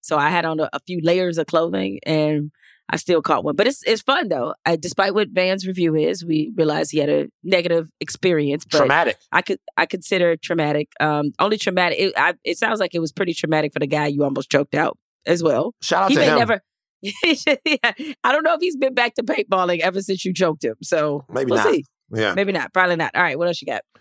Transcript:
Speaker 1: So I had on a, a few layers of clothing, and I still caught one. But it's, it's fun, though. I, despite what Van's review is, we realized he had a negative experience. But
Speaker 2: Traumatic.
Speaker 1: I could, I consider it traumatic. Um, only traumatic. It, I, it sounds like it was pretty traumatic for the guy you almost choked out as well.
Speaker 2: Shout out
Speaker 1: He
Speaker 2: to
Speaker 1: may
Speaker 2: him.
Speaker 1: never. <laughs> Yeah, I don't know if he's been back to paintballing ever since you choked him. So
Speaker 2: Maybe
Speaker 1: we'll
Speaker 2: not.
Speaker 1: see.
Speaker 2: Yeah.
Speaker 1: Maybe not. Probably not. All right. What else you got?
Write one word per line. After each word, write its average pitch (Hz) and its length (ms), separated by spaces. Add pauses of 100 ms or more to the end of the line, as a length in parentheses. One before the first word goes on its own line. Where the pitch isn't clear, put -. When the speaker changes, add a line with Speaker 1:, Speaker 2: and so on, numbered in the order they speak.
Speaker 1:
So 151 160
I 147 120
had 175 140
on 160 160
a, 151 120
a 143 80
few - 220
layers 175 360
of 156 80
clothing, 175 580
and 151 460 (400)
I 165 60
still 160 260
caught 147 220
one. 147 120
But 208 120
it's, 277 180
it's 220 160
fun, 277 260
though. 139 260 (120)
I, 170 100
despite 180 380
what 202 160
Van's 185 360
review 175 280
is, 170 300
we 160 320
realized 156 340
he 151 80
had 147 100
a 147 200 (140)
negative 170 460 (120)
experience. 156 720
But 156 80
Speaker 2:
Traumatic. 143 380 (160)
Speaker 1:
I 170 100
could, - 180 (180)
I 170 80
consider 180 460
it 165 100
traumatic. 151 460 (120)
Um, 147 380
only 208 180
traumatic. 180 440
It, 190 180
I, 165 160 (100)
it 170 140
sounds 220 220
like 180 140
it 170 40
was 165 140
pretty 175 200
traumatic 156 400
for 151 60
the 147 80
guy 151 220
you 143 160
almost 135 260
choked 143 240
out 151 240 (260)
as 170 180
well. 156 380
Speaker 2:
Shout - 240
out 190 60
Speaker 1:
He 294 60
Speaker 2:
to 294 40
Speaker 1:
may 294 60
Speaker 2:
him. 156 120
Speaker 1:
never. 220 220 (420)
<laughs> - 0 (220)
Yeah, 294 680 (320)
I 254 80
don't 302 100
know 330 120
if 302 60
he's 349 160
been 262 180
back 240 200
to - 80
paintballing 185 580
ever 185 220
since 190 220
you 185 100
choked 160 300
him. 113 180
So 151 500
Speaker 2:
Maybe 175 180
Speaker 1:
we'll - 140
Speaker 2:
not. 403 80
Speaker 1:
see. - 120 (280)
Speaker 2:
Yeah. 202 220
Speaker 1:
Maybe 196 180
not. 156 220
Probably 180 220
not. 156 180
All 165 80
right. 147 160
What 170 100
else 175 140
you 135 40
got? 120 160 (180)